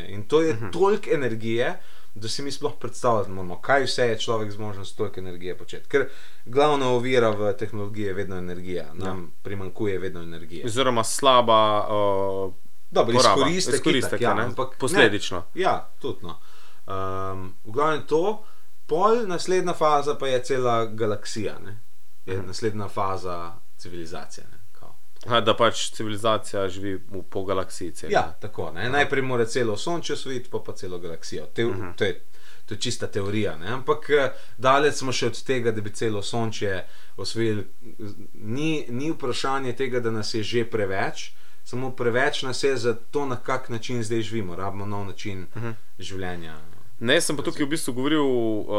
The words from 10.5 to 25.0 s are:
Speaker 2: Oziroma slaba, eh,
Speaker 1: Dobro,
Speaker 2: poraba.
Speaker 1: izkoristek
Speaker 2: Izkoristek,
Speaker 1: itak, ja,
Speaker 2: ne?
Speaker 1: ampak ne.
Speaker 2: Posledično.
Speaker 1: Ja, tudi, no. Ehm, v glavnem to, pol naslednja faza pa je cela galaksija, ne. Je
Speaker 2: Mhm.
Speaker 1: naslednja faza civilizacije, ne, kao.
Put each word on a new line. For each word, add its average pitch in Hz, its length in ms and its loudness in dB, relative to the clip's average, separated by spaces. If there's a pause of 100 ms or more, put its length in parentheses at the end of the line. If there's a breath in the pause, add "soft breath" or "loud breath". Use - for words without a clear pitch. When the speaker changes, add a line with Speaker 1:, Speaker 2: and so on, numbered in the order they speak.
Speaker 2:
Oziroma 120 400 2
slaba, 120 560 6 (200)
eh, 98 720 0 (360)
Speaker 1:
Dobro, 127 240 2
Speaker 2:
poraba. 120 240 6
Speaker 1:
izkoristek 123 380 2
Speaker 2:
Izkoristek, 131 360 2
Speaker 1:
itak, 107 100 0
ja, 113 140 2
Speaker 2:
ne? 107 100 2
Speaker 1:
ampak 127 260 0
ne. - 80 -2
Speaker 2:
Posledično. 113 640 4 (100)
Speaker 1:
Ja, 165 440 0
tudi, 127 260 -2
no. 85 160 -4 (460 soft breath)
Ehm, 95 600 -2 (140)
v 110 120 -4
glavnem 143 320 0
to, 185 400 0 (400 soft breath)
pol 214 420 2
naslednja 180 480 2
faza 147 400 2
pa 135 140 -2
je 127 160 2
cela 123 400 2
galaksija, 104 720 0
ne. 104 220 -4 (420)
Je 92 140 -2
Speaker 2:
Mhm. 95 100 -2
Speaker 1:
naslednja 104 420 -2
faza 90 640 -2 (220)
civilizacije, 85 720 -2
ne, - 120 -2 (120)
kao. - 240 -2 (300)